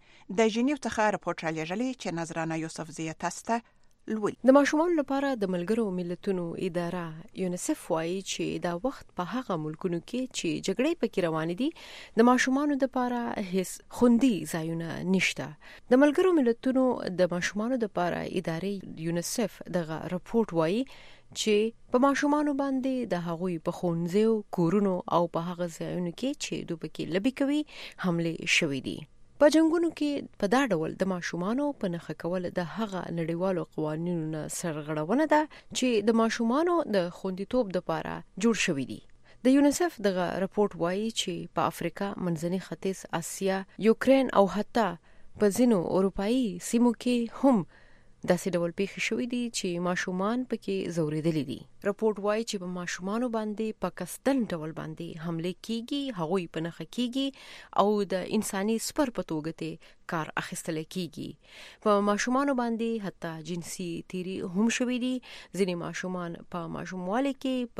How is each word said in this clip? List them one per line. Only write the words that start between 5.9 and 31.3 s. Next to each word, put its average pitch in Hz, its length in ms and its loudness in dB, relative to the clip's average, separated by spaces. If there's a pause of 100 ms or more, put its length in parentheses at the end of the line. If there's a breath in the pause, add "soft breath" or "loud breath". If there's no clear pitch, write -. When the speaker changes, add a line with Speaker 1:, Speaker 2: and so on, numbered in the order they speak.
Speaker 2:
ملتونو 180 480 -4 (220)
اداره 175 360 -4 (380)
یونیسف 185 500 -2
وایي 165 260 0 (140)
چې 160 340 -4
دا 175 80 0 (140)
وخت - 320 -8
په 180 140 -2
هغه 233 320 -4
ملکونو 170 360 -4
کې 240 200 -6 (180)
چې - 100 -2 (180)
جګړې 254 260 2 (100)
پکې 226 240 0
روانې 160 340 0
دي، 269 80 0 (500 loud breath)
د 233 120 8
ماشومانو 269 500 2
لپاره 247 400 0 (300)
هیڅ 185 200 -2 (280)
خوندي 240 340 6 (220)
ځایونه 165 340 -4 (240)
نشته. 160 340 0 (460 loud breath)
د 254 100 8
ملګرو 349 380 6
ملتونو 254 440 2 (360)
د 180 140 4
ماشومانو 208 500 -2
لپاره 175 340 -2 (220)
ادارې 175 680 -6
یونیسف 170 560 -2 (160)
دغه 160 220 -4 (160)
راپورټ 196 420 0
وایي 175 240 2 (580 loud breath)
چې 220 540 2
په 247 140 6
ماشومانو 294 560 2
باندې 254 500 -2
د 175 140 -2
هغوی 175 280 -2 (140)
په - 80 -4
ښوونځیو، 175 560 2 (240)
کورونو 190 400 4 (220)
او - 20 4 (160)
په 165 140 -4
هغه 175 260 -4
ځایونو 170 400 -4
کې 262 120 -2 (120)
چې - 120 -6 (140)
دوی 165 160 -6
پکې 160 180 -8 (120)
لوبې 202 260 2
کوي، 285 220 2 (420 loud breath)
حملې 170 540 0
شوې 139 320 0
دي. - 80 -8 (440)
په 294 120 10
جنګونو 320 340 6 (100)
کې 285 420 -2
په 202 120 2
دا 247 60 6 (140)
ډول 160 260 0
د 190 140 0
ماشومانو 180 520 -2 (200)